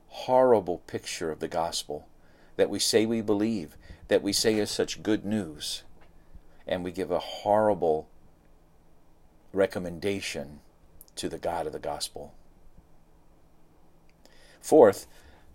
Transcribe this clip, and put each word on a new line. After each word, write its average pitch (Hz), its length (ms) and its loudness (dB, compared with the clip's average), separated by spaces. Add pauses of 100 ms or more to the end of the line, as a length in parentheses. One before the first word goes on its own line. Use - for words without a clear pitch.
horrible 117 720 4
picture - 520 -8
of 78 80 -10
the 80 80 -4
gospel 80 640 -6 (480)
that 95 120 4
we 101 100 -4
say 110 260 2
we 113 160 -2
believe, 104 560 -2 (320)
that 98 120 4
we 98 120 -2
say 110 220 2
is 104 140 0
such - 320 -4
good 104 220 0
news, 95 600 -6 (840)
and 90 160 -4
we 90 80 -8
give 85 180 -6
a 85 100 0
horrible 101 880 2 (1400)
recommendation 90 1080 -4 (560)
to 98 120 -6
the 80 120 -10
God 85 260 -4
of 76 80 -8
the 76 60 -10
gospel. - 540 -10 (2250)
Fourth, 120 460 6 (480)